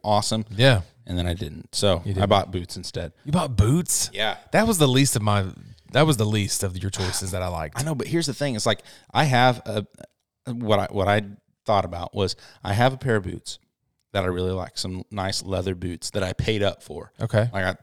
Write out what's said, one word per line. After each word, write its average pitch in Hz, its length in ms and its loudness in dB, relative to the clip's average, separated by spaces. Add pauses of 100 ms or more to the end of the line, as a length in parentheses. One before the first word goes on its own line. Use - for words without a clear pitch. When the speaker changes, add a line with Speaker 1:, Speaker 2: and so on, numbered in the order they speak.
Speaker 1:
awesome. 107 400 2 (120)
Speaker 2:
Yeah. 120 260 6 (240)
Speaker 1:
And 90 120 -4
then 87 80 0
I 87 80 0
didn't. 80 400 -10
So 95 200 4 (100)
Speaker 2:
You 101 80 -2
Speaker 1:
I - 20 -2
Speaker 2:
didn't. 98 140 2
Speaker 1:
bought 98 240 4
boots 90 240 -8
instead. 87 360 -10 (120)
Speaker 2:
You 143 80 -8
bought 151 240 0
boots? 135 560 2
Speaker 1:
Yeah. 104 240 -2 (160)
Speaker 2:
That 208 160 4
was 208 100 2
the 151 80 6
least 131 300 4
of 107 60 -2
my, 101 240 2 (460)
that 151 140 6
was 147 100 4
the 107 100 2
least 107 360 0
of 92 180 -4
your 95 100 -4
choices 92 420 -4
that 92 100 -4
I 92 60 -4
liked. 82 320 -6
Speaker 1:
I - 20 -2
know, 156 140 -4
but 120 100 -4
here's 156 200 -2
the 127 80 -4
thing. 143 200 -2
It's 104 120 -2
like, 107 160 0 (300)
I 139 120 4
have 127 420 4
a, 104 180 -4 (640)
what 117 320 2
I, 98 140 0
what 98 160 0
I 104 140 4 (440)
thought 98 180 4
about 87 300 -8
was 95 220 -2 (260)
I 98 120 -2
have 123 180 4
a 131 40 -8
pair 123 200 0
of 95 80 -2
boots 87 340 -10 (540)
that 98 120 0
I - 20 -2
really 90 240 -2
like, 92 260 -6
some 92 360 -8
nice 95 320 -4
leather 92 320 -2
boots 87 340 -8
that 95 140 -4
I 90 80 -2
paid 107 320 0
up - 180 -2
for. 78 380 -14
Speaker 2:
Okay. 110 320 0
Speaker 1:
Like, 98 120 -2
I, 92 60 0
I 90 120 0